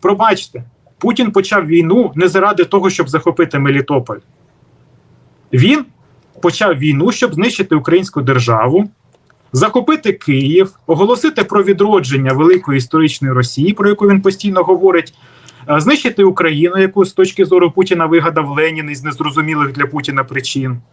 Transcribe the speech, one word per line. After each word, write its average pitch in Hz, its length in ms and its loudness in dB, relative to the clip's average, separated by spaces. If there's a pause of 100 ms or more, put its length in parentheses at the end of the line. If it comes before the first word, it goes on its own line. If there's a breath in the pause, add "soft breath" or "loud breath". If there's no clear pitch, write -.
Пробачте, 202 640 -2 (340)
Путін 233 320 0
почав 196 360 0
війну 170 480 2
не 175 140 2
заради 185 360 2
того, 190 260 0
щоб 160 180 -4
захопити 156 500 -2
Мелітополь. 139 600 -2 (1300)
Він 226 320 2 (580)
почав 180 360 0
війну, 151 340 0
щоб 214 220 -2
знищити 196 400 -2
українську 170 480 0
державу, 127 680 0 (640)
захопити 214 600 0
Київ, 151 600 0 (140)
оголосити 220 580 0
про 202 180 0
відродження 170 720 0
великої 156 460 2
історичної 139 560 -2
Росії, 135 380 0
про 202 160 0
яку 202 200 2
він 196 140 4
постійно 196 400 0
говорить, 180 520 2 (560 soft breath)
е, 151 100 2
знищити 226 440 0
Україну, 175 540 0
яку 190 260 2
з 185 80 -6
точки 190 320 0
зору 180 260 4
Путіна 175 360 0
вигадав 156 420 0
Ленін 151 420 -4
із 139 140 -12
незрозумілих 151 680 -4
для 143 140 -4
Путіна 139 380 -6
причин. 131 540 -6 (140)